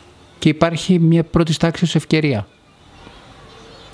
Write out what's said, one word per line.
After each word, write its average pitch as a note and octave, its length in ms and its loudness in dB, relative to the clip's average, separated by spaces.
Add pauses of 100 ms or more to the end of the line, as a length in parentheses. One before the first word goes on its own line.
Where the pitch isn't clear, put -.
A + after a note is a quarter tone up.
(400)
και D#3 100 2
υπάρχει E3 500 0
μια E3 240 2
πρώτης E3 340 -2
τάξης E3 380 -2
ευκαιρία, D3+ 520 -2 (1500)